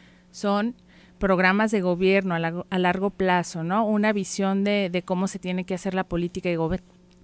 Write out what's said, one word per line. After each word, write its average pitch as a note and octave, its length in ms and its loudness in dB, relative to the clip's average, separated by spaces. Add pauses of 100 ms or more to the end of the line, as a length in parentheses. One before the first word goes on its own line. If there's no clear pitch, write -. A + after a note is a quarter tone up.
(300)
son G#3 460 -2 (420)
programas F#3+ 540 4
de G#3 80 2
gobierno F#3 560 2
a - 20 -2
largo, E3 320 -4
a F#3+ 80 -2
largo F#3 320 2
plazo, F3+ 540 0
¿no? G3+ 200 0
Una G#3+ 280 2
visión G3 500 0
de, G3+ 260 0
de F3+ 140 -2
cómo F#3 240 -2
se F#3+ 140 -6
tiene F3+ 240 -4
que F#3 100 -6
hacer F#3 180 -6
la F#3 120 -2
política F3 440 -4
y F3 60 0
gober-, E3 300 -2 (400)